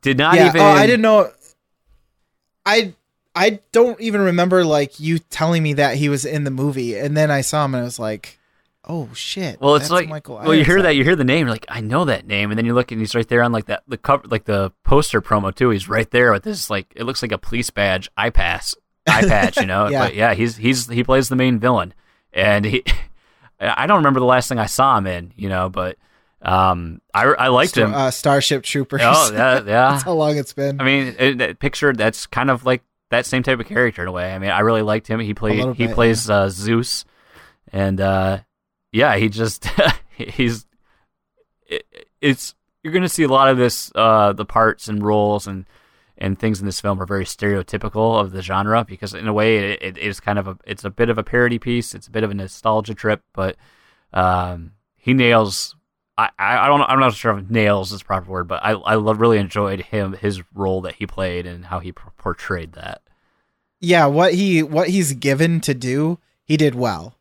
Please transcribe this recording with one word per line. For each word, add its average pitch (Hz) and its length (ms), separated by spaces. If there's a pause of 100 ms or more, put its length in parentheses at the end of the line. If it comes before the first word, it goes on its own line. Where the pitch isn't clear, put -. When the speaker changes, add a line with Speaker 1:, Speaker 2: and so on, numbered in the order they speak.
Speaker 1:
Did 135 180
not 160 180
Speaker 2:
Yeah. 165 120
Speaker 1:
even 165 120
Speaker 2:
Oh, 151 40
I 151 220
didn't 233 160
know. 214 280 (1300)
I, 208 300 (400)
I 202 260 (120)
don't 233 280
even 208 200
remember, 180 440
like, 147 360
you 160 180
telling 160 440
me 151 120
that 139 220
he 147 120
was 139 160
in 147 200
the 139 60
movie, 131 460
and 143 200
then 151 140
I 143 100
saw 151 240
him 135 100
and 123 80
I - 20
was 120 140
like, 110 400 (500)
"Oh 156 260
shit, - 460
Speaker 1:
Well, 143 160
it's 143 80
Speaker 2:
that's 160 80
Speaker 1:
like, 175 160
Speaker 2:
Michael 147 280
Speaker 1:
well, 139 180
you 156 100
hear 160 120
Speaker 2:
Ironside." 196 140
Speaker 1:
that, 147 60
you 135 80
hear 170 120
the 143 80
name, 139 220
you're 117 80
like, - 140
"I 120 120
know 123 240
that 123 220
name," 104 240
and 107 80
then 113 80
you 117 80
look 123 180
and 110 80
he's 107 140
right 117 140
there 120 140
on, 120 100
like, 110 140
that, - 220
the 123 100
cover, 139 300
like, 110 160
the 98 280 (120)
poster 139 380
promo 95 320
too. 123 160
He's 95 180
right 110 220
there 123 220
with 98 120
this, - 260
like, 98 260
it 117 80
looks 131 180
like 113 100
a 98 60
police - 320
badge 95 460
eye 110 140
pass, - 440 (320)
eye 110 200
patch, 98 300
you 262 100
know. 98 220
Speaker 2:
<laughs> - 20
Yeah. 131 160
Speaker 1:
But 71 80
yeah, 107 200
he's, 113 220
he's, 120 320
he 120 160
plays 131 240
the 131 80
main 127 220
villain, 104 360 (380)
and 104 320
he, 107 200 (400)
<laughs> - 360
I 117 260
don't 196 120
remember 139 220
the 127 60
last 127 220
thing 123 100
I 107 80
saw 131 320
him 98 80
in, 90 300
you 98 120
know, 92 200
but, 92 280 (460)
um, 90 600 (100)
I, 104 140
I 135 220
liked 131 240
Speaker 2:
Star-, 113 120
Speaker 1:
him. 107 100
Speaker 2:
uh, 135 160
Starship 139 540
Troopers. 139 400
Speaker 1:
Oh, 135 280
yeah, 123 220
Speaker 2:
<laughs> - 20
Speaker 1:
yeah. 131 40
Speaker 2:
That's 127 440
how 180 100
long 151 240
it's - 160
been. 139 260
Speaker 1:
I 135 40
mean, 131 340
it, 131 200
that 107 200
picture, 139 340
that's 110 340
kind 131 240
of 123 140
like 127 180 (280)
that 123 160
same 131 160
type 127 180
of 110 60
character 123 340
in 90 80
a 92 40
way. 90 200
I 95 60
mean, 95 100
I 95 120
really 110 200
liked 107 260
him. 113 140
He 107 140
played, 107 220
Speaker 2:
A - 20
little 127 160
Speaker 1:
he 120 140
Speaker 2:
bit, 113 60
Speaker 1:
plays, 113 360
Speaker 2:
yeah. 104 60
Speaker 1:
uh, 98 120
Zeus, 107 560 (680)
and, 95 300
uh, 95 380 (520)
yeah, 120 260
he 110 120
just, 107 400 (260)
<laughs> - 220
he's, 117 480 (1000)
it, - 180 (380)
it's, 139 320 (280)
you're 156 120
gonna 180 140
see 160 160
a 143 40
lot 135 200
of 131 100
this, - 360
uh, 110 380
the 104 140
parts - 420
and 104 160
roles 104 420
and, 95 200 (500)
and 95 220
things 107 220
in 98 60
this 95 140
film 98 220
are 90 40
very 95 200
stereotypical 107 920
of 98 140
the 95 100
genre 101 460
because 98 240
in 104 160
a 107 60
way 107 380
it, - 100
it 92 160
is 98 220
kind 101 180
of 98 100
a, 95 160
it's 101 200
a 101 60
bit 117 200
of 110 80
a 110 40
parody 120 360
piece. 120 360
It's - 120
a - 40
bit 110 140
of 104 60
a 101 40
nostalgia 107 600
trip, 107 280 (120)
but, 95 220 (580)
um, 90 580 (240)
he - 180
nails, 117 600 (420)
I, 110 100 (100)
I, 101 200
I - 80
don't, 143 160
I'm 135 180
not 127 140
sure 104 240
if 98 100
nails 104 440
is 98 80
the - 40
proper 95 260
word, 90 180
but 90 140
I, 107 100
I 104 240
lo-, 110 180
really 113 240
enjoyed 98 420
him, 98 340
his 95 280 (120)
role 95 280
that 90 140
he 101 100
played 90 400
and 87 180
how 90 140
he 90 140
p-, - 100 (160)
portrayed 85 540
that. - 280 (800)
Speaker 2:
Yeah, 170 260
what 165 280
he, 180 280
what 156 280
he's 175 240
given 139 460
to 147 120
do, 135 460 (260)
he 151 140
did 147 160
well. 110 460